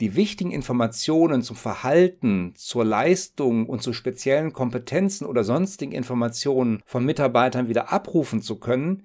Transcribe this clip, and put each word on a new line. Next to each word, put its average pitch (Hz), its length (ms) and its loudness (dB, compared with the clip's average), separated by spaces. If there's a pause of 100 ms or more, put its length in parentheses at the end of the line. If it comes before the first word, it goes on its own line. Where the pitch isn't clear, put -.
die 107 160 0
wichtigen 185 360 0
Informationen 135 920 2
zum 113 120 -8
Verhalten, 120 1040 2
zur - 260 -2
Leistung 117 840 2
und 113 140 -6
zu 123 100 -4
speziellen 139 600 -2
Kompetenzen 135 720 -2
oder 120 180 0
sonstigen 151 480 -2
Informationen 120 920 0
von 123 180 -2
Mitarbeitern 127 640 2
wieder 113 240 0
abrufen 160 480 0
zu 107 180 -8
können, 156 460 -2